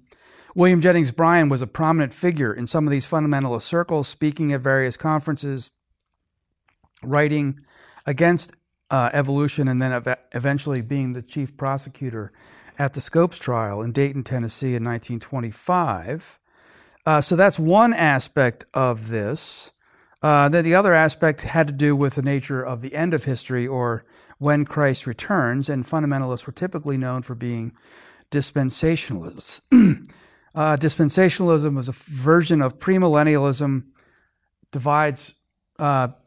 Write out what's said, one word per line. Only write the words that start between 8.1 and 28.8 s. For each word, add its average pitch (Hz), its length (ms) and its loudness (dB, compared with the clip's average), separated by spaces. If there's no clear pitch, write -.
uh, 127 220 0
evolution, 139 540 0
and 127 140 0
then 131 100 -2
ev-, 127 260 -4
eventually 139 480 -4
being 127 320 -4
the 123 100 -10
chief 139 340 -10
prosecutor 135 760 -8
at 139 160 -2
the - 80 -10
Scopes 170 360 0
trial 110 440 -4
in 117 100 -6
Dayton, 139 320 -2
Tennessee 123 520 -6
in 113 80 -4
nineteen 117 360 -8
twenty-five. 123 1200 -6
Uh, 151 140 4
so 143 160 0
that's 190 240 4
one 208 340 4
aspect 139 800 2
of 117 360 -2
this. 113 640 -6
Uh, 143 280 6
then 165 140 4
the 165 120 4
other 190 180 4
aspect 156 480 2
had 160 260 0
to 147 60 -6
do 143 220 2
with 139 200 0
the 143 60 -2
nature 135 420 -4
of 127 180 -8
the 139 140 -12
end 165 180 0
of 139 100 -2
history 123 440 -4
or 120 380 -4
when 147 280 0
Christ 139 420 -2
returns, 131 600 -2
and 135 160 -4
fundamentalists 135 640 -4
were 131 80 -14
typically 151 440 -6
known 127 260 -6
for 127 120 -12
being 117 380 -8
dispensationalists. 139 1300 -4